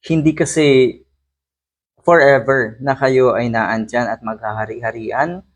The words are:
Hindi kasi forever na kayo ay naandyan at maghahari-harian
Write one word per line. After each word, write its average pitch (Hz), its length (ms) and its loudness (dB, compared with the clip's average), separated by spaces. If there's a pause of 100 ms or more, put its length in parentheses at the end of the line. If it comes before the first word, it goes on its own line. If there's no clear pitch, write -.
Hindi 156 240 0
kasi 143 640 2 (1040)
forever 135 800 2
na 135 160 -2
kayo 131 400 2
ay 120 160 -4
naandyan 113 560 -2
at 113 160 -10
maghahari-harian 113 1200 -6 (100)